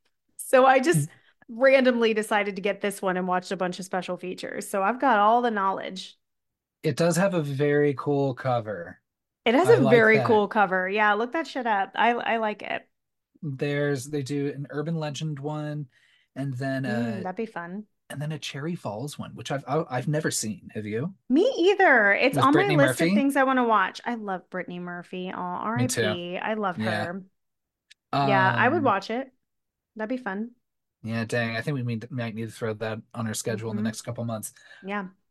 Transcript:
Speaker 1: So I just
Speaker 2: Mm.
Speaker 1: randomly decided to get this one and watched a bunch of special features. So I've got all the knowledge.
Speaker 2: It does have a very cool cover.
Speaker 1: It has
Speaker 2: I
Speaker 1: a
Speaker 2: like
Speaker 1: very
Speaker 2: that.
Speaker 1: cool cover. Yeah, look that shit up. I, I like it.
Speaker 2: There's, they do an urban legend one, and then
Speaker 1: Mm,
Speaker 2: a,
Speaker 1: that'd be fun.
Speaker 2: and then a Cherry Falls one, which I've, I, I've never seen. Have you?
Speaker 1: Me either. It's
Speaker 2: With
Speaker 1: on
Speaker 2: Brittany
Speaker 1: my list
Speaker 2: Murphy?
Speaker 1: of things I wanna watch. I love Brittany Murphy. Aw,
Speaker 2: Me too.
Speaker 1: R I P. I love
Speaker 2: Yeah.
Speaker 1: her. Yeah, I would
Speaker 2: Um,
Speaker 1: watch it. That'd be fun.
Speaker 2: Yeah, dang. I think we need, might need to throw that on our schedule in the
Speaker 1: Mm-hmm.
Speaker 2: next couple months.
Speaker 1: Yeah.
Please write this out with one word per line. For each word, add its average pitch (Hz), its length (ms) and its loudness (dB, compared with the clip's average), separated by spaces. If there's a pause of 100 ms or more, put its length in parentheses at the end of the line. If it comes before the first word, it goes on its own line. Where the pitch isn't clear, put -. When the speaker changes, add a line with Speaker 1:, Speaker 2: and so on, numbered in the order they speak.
(460)
Speaker 1:
So 262 200 6
I 262 140 6
just 202 280 2
Speaker 2:
Mm. - 40 -20 (360)
Speaker 1:
randomly 247 680 4
decided 208 420 0
to 196 60 -6
get 196 200 -2
this 196 180 -2
one 185 160 0
and 185 100 0
watched 185 260 -2
a 190 40 -2
bunch 180 220 -2
of 185 80 -10
special 180 320 -4
features. 185 500 -10
So 196 140 -2
I've 233 180 0
got 254 180 4
all 220 240 6
the 240 80 0
knowledge. 196 680 -4 (640)
Speaker 2:
It 151 120 0
does 170 200 2
have 185 180 2
a 165 80 0
very 147 520 2
cool 139 400 0
cover. 110 680 -4 (440)
Speaker 1:
It 233 100 4
has 339 140 6
Speaker 2:
I - 20 8
Speaker 1:
a 466 60 10
Speaker 2:
like 262 120 4
Speaker 1:
very 220 240 8
Speaker 2:
that. 220 140 4
Speaker 1:
cool 208 220 4
cover. 185 400 2
Yeah, 208 260 2
look 240 180 -2
that 330 140 -4
shit 247 200 -6
up. 196 280 0
I, 226 160 4
I 233 280 -2
like 214 240 -4
it. - 260 -8 (540)
Speaker 2:
There's, 143 640 -2
they 147 160 -4
do 143 260 -4
an 139 220 -8
urban 151 260 -4
legend 151 420 -6
one, 151 480 -8 (500)
and 135 180 -6
then 135 320 -4
Speaker 1:
Mm, 220 340 -4
Speaker 2:
a, - 20 -8
Speaker 1:
that'd 185 140 -8
be 226 100 -6
fun. 180 400 -12 (240)
Speaker 2:
and 139 120 -10
then 151 100 -6
a 151 60 -8
Cherry 151 380 -8
Falls 120 420 -10
one, - 160 -12
which - 180 -12
I've, 135 140 -4
I, 156 240 -2
I've 127 180 -4
never 151 220 -2
seen. - 440 -6
Have 107 120 -8
you? 120 280 -4 (140)
Speaker 1:
Me 381 300 4
either. 330 540 6
It's - 240 2
Speaker 2:
With - 80 4
Speaker 1:
on 277 80 6
Speaker 2:
Brittany - 240 4
Speaker 1:
my 277 80 6
list - 160 2
Speaker 2:
Murphy? 170 80 2
Speaker 1:
of 185 60 2
things 277 220 2
I 269 80 4
wanna 254 200 2
watch. 208 400 2
I 240 100 -6
love 196 360 -8
Brittany 180 280 -8
Murphy. 180 540 -10
Aw, 180 260 -6 (160)
Speaker 2:
Me 247 120 0
too. 247 160 -2
Speaker 1:
R 214 80 0
I - 40 -2
P. 175 240 -8
I 220 160 -4
love 202 220 -2
Speaker 2:
Yeah. 214 320 -4
Speaker 1:
her. 185 160 -10 (1000)
Yeah, 190 320 4
I 226 120 4
would 320 140 2
Speaker 2:
Um, - 20 2
Speaker 1:
watch 196 260 0
it. 254 220 -6 (640)
That'd 214 200 -6
be 254 60 -10
fun. 208 300 -6 (500)
Speaker 2:
Yeah, 113 220 -4
dang. 113 320 -2
I 113 60 -4
think 147 120 -4
we 127 80 -4
need, 117 280 -6
might 117 240 -6
need 113 120 -6
to 107 80 -12
throw 110 200 -4
that 110 260 -6 (140)
on 113 120 -6
our 110 80 -4
schedule 110 360 -6
in 104 60 -4
the 104 60 -4
Speaker 1:
Mm-hmm. - 20 -2
Speaker 2:
next - 180 -6
couple 117 220 -8
months. 110 280 -8 (300)
Speaker 1:
Yeah. 196 260 -6 (220)